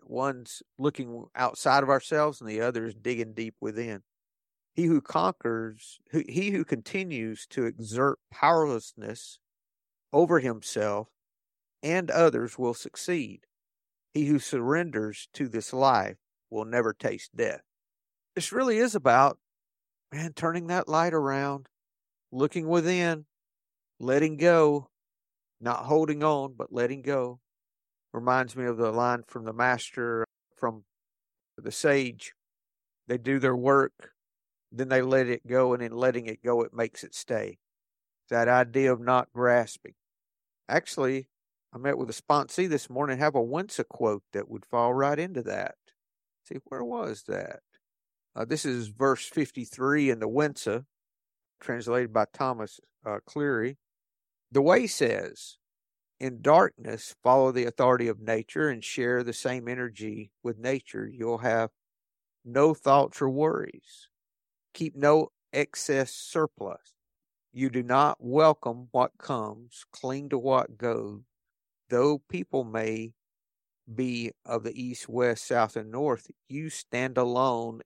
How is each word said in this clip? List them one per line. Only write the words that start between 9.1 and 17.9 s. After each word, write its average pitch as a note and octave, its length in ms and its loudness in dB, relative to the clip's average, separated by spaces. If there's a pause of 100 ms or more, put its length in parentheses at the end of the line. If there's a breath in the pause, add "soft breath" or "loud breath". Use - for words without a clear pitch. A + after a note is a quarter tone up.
over E3 280 6
himself G#2+ 680 -4 (760)
and E3 260 -2
others B2 480 4
will A#2+ 160 -2
succeed. C3 680 -8 (720)
He D3 120 0
who C#3+ 140 4
surrenders B2 920 -2
to C#3 140 -6
this A2+ 260 -6
life A#2 440 2 (320)
will A2 160 -6
never A2+ 280 0
taste - 420 -6
death. A2+ 260 -2 (720)